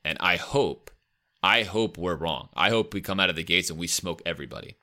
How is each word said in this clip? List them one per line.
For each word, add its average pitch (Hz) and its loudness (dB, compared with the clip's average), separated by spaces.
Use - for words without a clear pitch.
And 80 -2
I 90 4
hope, 104 -2
I 107 6
hope 104 -2
we're 87 -2
wrong. 76 -6
I 92 4
hope 113 2
we 98 -4
come 95 -2
out 92 4
of 82 -2
the 82 -4
gates 85 2
and 78 -8
we 85 -4
smoke 85 -4
everybody. 76 -8